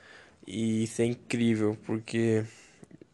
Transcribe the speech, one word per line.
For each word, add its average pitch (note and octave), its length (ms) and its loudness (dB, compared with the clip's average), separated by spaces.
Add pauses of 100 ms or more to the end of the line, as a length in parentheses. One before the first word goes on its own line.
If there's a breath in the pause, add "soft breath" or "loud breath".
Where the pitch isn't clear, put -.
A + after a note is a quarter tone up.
(460 loud breath)
E A2 380 0
isso A2+ 160 -6
é A#2 60 4
incrível, A#2 800 0
porque A2 580 0 (680 loud breath)